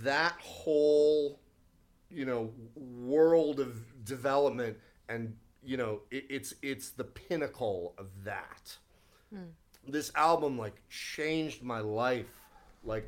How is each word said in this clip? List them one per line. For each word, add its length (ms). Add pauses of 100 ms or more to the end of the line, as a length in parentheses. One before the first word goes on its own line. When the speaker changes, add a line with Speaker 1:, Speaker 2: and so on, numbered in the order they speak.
Speaker 1:
that 400
whole, 960 (720)
you 160
know, 260 (240)
world 840
of 460
development, 720 (300)
and, 300 (260)
you 140
know, 320
it, 200
it's, 320
it's 280
the 140
pinnacle 920
of 100 (160)
that. 520 (560)
Speaker 2:
Hmm. 200 (360)
Speaker 1:
This 280
album, 420
like, 320
changed 760
my 160
life. 480 (560)
Like, 240